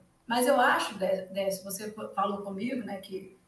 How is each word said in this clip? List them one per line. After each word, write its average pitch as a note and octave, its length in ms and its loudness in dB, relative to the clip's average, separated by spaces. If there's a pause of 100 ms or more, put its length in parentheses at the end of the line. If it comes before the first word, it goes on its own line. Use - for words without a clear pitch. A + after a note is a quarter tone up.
(260)
Mas B3 220 2
eu C4 120 6
acho, - 380 4
Dé-, F#3+ 340 0
Décio, F#3+ 320 -2
você G#3 280 -6
fa-, G#3+ 180 -10
falou G3+ 320 0
comigo, G#3 420 -4
né, G3 140 -6
que, F#3+ 400 -12 (100)